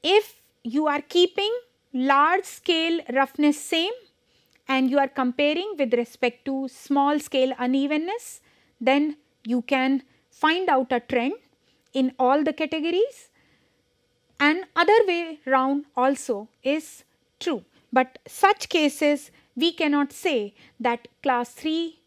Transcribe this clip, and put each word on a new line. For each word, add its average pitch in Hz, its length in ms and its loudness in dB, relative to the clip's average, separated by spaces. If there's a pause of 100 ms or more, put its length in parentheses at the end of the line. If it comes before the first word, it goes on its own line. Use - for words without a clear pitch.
If 392 380 0 (220)
you 285 240 -2
are 294 140 -2
keeping 370 520 0 (400)
large 285 520 2
scale 330 560 -2 (120)
roughness 294 460 2
same 339 320 -2 (760)
and 262 220 0
you 277 80 0
are 277 120 2
comparing 294 680 -2
with 254 160 0
respect 240 520 -4
to 269 240 -6
small 285 500 0
scale 262 400 -2
unevenness, 285 800 -2 (400)
then 285 380 0 (260)
you 240 180 -2 (120)
can 262 300 0 (260)
find 349 400 0
out 262 240 2
a 240 80 0
trend 262 320 -2 (600)
in 262 240 0
all 269 240 4
the 302 120 0
categories, 339 760 -4 (1120)
and 311 240 2 (100)
other 370 320 6
way 339 400 -4
round 269 380 2 (140)
also 247 500 0 (160)
is 302 400 -4 (380)
true. 262 240 -4 (260)
But 254 340 0
such - 440 0
cases 294 600 0 (260)
we 330 160 0
cannot 285 400 -2
say 226 400 -4 (260)
that 233 300 -4 (120)
class 247 300 -2
three 320 560 -6